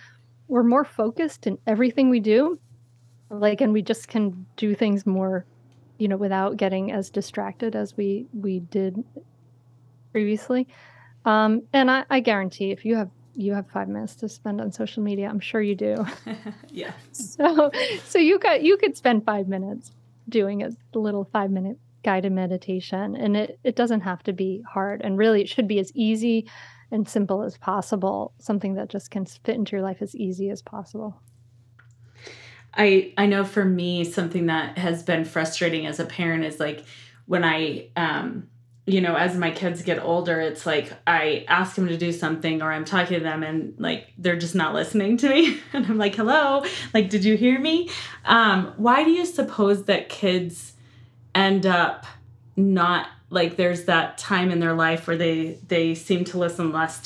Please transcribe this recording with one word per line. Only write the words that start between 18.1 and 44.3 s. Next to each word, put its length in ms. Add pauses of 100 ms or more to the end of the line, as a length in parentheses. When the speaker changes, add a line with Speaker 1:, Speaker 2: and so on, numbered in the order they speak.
Speaker 1:
you 180
got, 240
you 140
could 220
spend 280
five 220
minutes 440 (360)
doing 340
a 100 (220)
little 380
five-minute 460 (260)
guided 300
meditation, 800
and 220
it, 260
it 140
doesn't 240
have 220
to 100
be 340
hard. 340
And 160
really, 220
it 80
should 220
be 100
as 160
easy 540 (420)
and 160
simple 360
as 140
possible, 840
something 360
that 140
just 200
can 160
fit 300
into 220
your 60
life 180
as 160
easy 320
as 120
possible. 560 (1600)
Speaker 2:
I, 440
I 80
know 200
for 180
me, 400
something 440
that 300
has 240
been 220
frustrating 640
as 160
a 40
parent 380
is, 160
like, 240 (420)
when 200
I, 500
um, 540 (380)
you 140
know, 140
as 200
my 140
kids 320
get 220
older, 360
it's 280
like 260 (140)
I 400
ask 280
them 120
to 100
do 140
something 500
or 100
I'm 140
talking 320
to 60
them 180
and, 380
like, 400
they're 180